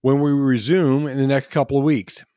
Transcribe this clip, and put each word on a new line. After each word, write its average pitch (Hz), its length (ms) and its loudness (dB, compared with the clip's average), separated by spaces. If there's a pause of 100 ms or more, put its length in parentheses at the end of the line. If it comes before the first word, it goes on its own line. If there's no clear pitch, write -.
when 135 180 2
we 143 120 2
resume 139 760 0
in 131 80 -8
the 135 100 0
next 135 240 -2
couple 143 280 -2
of 139 80 0
weeks. 139 400 -4 (120)